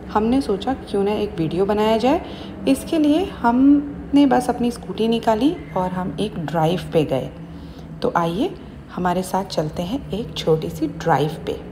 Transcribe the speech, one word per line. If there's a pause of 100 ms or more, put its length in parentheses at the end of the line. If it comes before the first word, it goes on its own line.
हमने
सोचा
क्यों
ना
एक
video
बनाया
जाए। (460)
इसके
लिए
हमने
बस
अपनी
scooty
निकाली (220)
और
हम
एक
drive
पे
गए। (720)
तो
आइए (400)
हमारे
साथ
चलते
हैं
एक
छोटी
सी
drive
पे। (120)